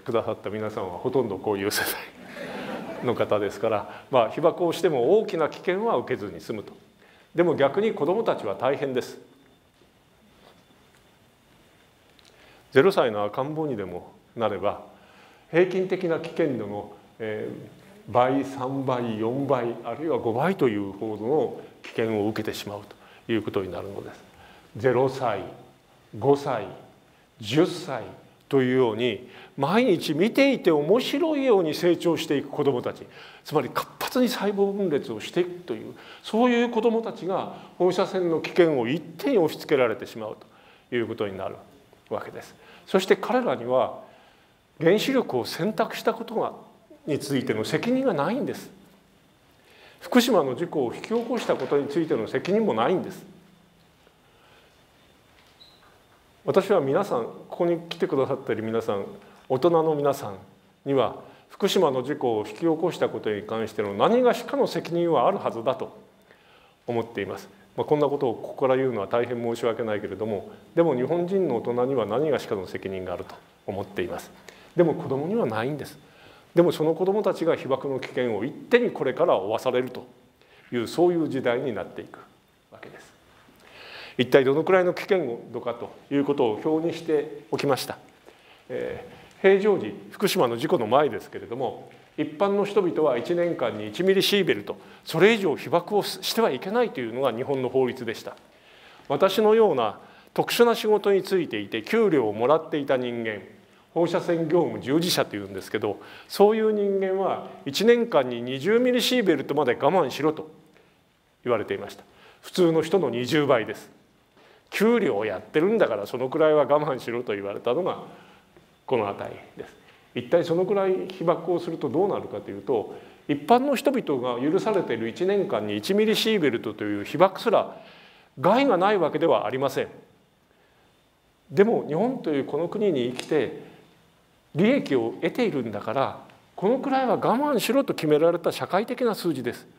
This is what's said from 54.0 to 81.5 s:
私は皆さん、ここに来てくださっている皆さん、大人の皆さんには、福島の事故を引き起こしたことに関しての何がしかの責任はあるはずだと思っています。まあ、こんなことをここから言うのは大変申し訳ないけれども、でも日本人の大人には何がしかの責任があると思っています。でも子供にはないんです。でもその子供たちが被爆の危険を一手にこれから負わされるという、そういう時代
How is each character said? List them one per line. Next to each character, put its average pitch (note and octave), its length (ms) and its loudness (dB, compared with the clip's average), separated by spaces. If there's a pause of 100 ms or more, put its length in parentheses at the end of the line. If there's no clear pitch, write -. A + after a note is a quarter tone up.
私 F#3+ 240 2
は F#3+ 100 6
皆 C#3+ 240 2
さ E3 120 -2
ん、 A2+ 80 -2
こ - 340 -14
こ F3 80 2
に E3+ 120 2 (100)
来 - 100 -12
て F#3+ 100 0
く D3+ 80 -2
だ C3 100 2
さ C3+ 80 -4
っ - 40 -4
て - 140 -4
い G#2 40 0
る G#2+ 60 -6
皆 A2+ 180 -2
さ A2 140 -2
ん、 G2 100 -4 (440)
大 C3 100 0
人 F3 120 4
の D#3+ 240 4
皆 C#3+ 200 2
さ A2+ 160 -8
ん F#2+ 60 -12 (500)
に C#3 80 0
は、 A2 220 2 (340)
福 - 180 -2
島 F3 220 4
の B2+ 120 0
事 C3+ 140 -4
故 A#2 220 0
を G#2 80 -4
引 - 80 -14
き - 60 -16
起 E3 160 2
こ E3 140 0
し - 80 -8
た B2 100 2
こ A2+ 120 -6
と A2 100 -4
に G2+ 120 -4
関 A2 260 -4
し - 40 -14
て A2 100 -4
の G2+ 120 -4
何 F#3 280 4
が A#3+ 120 4
し - 100 -6
か - 120 -6
の A3+ 100 2
責 - 260 -6
任 E3+ 200 2
は C3 160 4
あ - 20 6
る G3 80 -2
は B2+ 120 -4
ず A2+ 120 -6
だ B2+ 120 0
と - 220 -8 (880)
思 A#2+ 140 -2
っ A2 40 -4
て G2+ 180 -8
い F#2+ 40 -4
ま G2 120 -10
す。 - 100 -18 (280)
ま B2 60 -2
あ、 - 20 -2
こ D3+ 120 2
ん D3 40 0
な C#3+ 80 4
こ C#3 100 -2
と B2+ 120 0
を G#2+ 40 -4
こ - 220 -12
こ C3+ 100 2
か - 20 4
ら C3 80 4
言 C3+ 120 0
う B2 40 0
の A2 80 -4
は F#2+ 60 -4
大 A#2 200 0
変 A#2+ 160 -4
申 A#2 140 -2
し B2 80 -4
訳 A2+ 200 0
な G#2+ 100 -2
い G2+ 60 -4
け G#2 80 -8
れ F#2+ 80 -8
ど G#2+ 100 -4
も、 G#2 240 -6 (240)
で E3+ 80 4
も D#3 120 2
日 B2 80 0
本 E3+ 240 0
人 F#3 220 0
の A#2+ 80 0
大 A#2+ 180 -4
人 B2 120 2
に C#3 80 -2
は A2 120 0
何 C3+ 240 0
が A#2 80 2
し - 100 -6
か A2+ 60 -2
の F#2 120 -4
責 F#2+ 220 -10
任 F#2+ 160 -6
が F2+ 80 -6
あ F2 40 -4
る F#2 80 -10
と - 100 -16 (320)
思 G2+ 160 -6
っ F#2+ 40 -8
て F#2+ 160 -6
い F2 60 -4
ま - 100 -8
す。 - 120 -16 (440)
で F3 80 4
も D#3 120 4
子 - 140 -8
供 C3+ 180 -4
に G3 80 -4
は A3 120 0
な A2 180 -2
い C3+ 60 -2
ん D3+ 80 -6
で A#2 60 -10
す。 - 140 -16 (560)
で F3 80 6
も E3+ 80 6
そ D3+ 140 -2
の D#3+ 100 2
子 F3 120 -2
供 G3+ 160 2
た F#3+ 120 0
ち E3 100 -4
が D#3+ 120 2
被 - 100 -12
爆 C3+ 220 -2
の C3 100 -2
危 C#3+ 100 -8
険 B2 280 -2
を G2 80 -2
一 D3 80 -4
手 - 260 2
に A#3+ 120 2
こ - 140 -6
れ C3 80 0
か D3 120 0
ら D3+ 140 6
負 F#2+ 120 -2
わ A2 80 0
さ C3 120 -2
れ B2 120 2
る B2+ 80 -8
と - 160 -14 (640)
い A#2+ 40 -4
う、 A2+ 100 0
そ F3 220 2
う F3+ 40 4
い E3+ 40 0
う D#3 120 0
時 B2+ 140 -4
代 B2 180 0